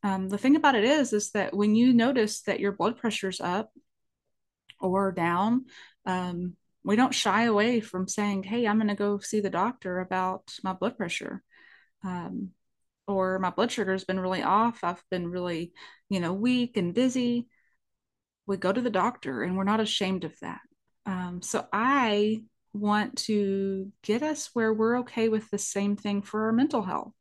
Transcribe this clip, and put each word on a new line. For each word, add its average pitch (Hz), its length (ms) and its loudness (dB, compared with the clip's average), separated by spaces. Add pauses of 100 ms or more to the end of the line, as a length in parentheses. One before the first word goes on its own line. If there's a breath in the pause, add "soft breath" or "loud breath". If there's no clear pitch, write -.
Um, 190 280 -2
the 202 80 -2
thing 269 180 6
about 294 200 6
it 208 80 4
is, 277 280 4
is 208 200 -2
that 202 220 -2
when 208 200 2
you 247 180 6
notice 233 500 4
that 202 160 -2
your 202 140 0
blood 202 240 -2
pressure's 202 420 -4
up 190 320 -4 (1080)
or 190 320 0
down, 185 540 0 (400 loud breath)
um, 180 500 -4 (260)
we 202 140 2
don't 262 180 4
shy 214 300 2
away 226 360 4
from 190 280 -6
saying, 202 360 -2
"Hey, 226 220 -2
I'm 214 120 2
gonna 214 160 0
go 202 240 -2
see 214 220 -2
the 202 100 -2
doctor 185 500 -2
about 185 500 -4 (140)
my 190 80 -2
blood 185 240 -4
pressure." - 460 -6 (600 soft breath)
Um, 180 500 -8 (540)
or 190 340 0
my 185 100 0
blood 240 200 0
sugar 190 220 -2
has 190 120 -4
been 190 140 -2
really 185 240 -2
off. 226 400 2
I've 175 280 -4
been 175 180 -4
really, 175 460 -6 (340 loud breath)
you 196 100 -2
know, 175 140 0
weak 240 460 0
and 175 160 0
dizzy. 247 540 2 (1000)
We 196 100 -2
go 185 160 0
to 233 80 0
the 247 80 0
doctor 190 540 -2
and 180 120 -2
we're 190 100 0
not 214 160 4
ashamed 190 440 -2
of 160 160 -8
that. 170 200 -10 (440)
Um, 180 380 -6
so - 320 -6
I 220 720 2 (280)
want 208 540 0
to 196 680 0 (100)
get 220 200 0
us 302 320 -4
where 220 180 2
we're 226 280 2
okay 233 280 -2
with 220 220 -2
the 202 80 -4
same 202 380 -2
thing 202 260 -4
for 214 240 -4
our 226 60 0
mental 240 300 2
health. 180 380 -6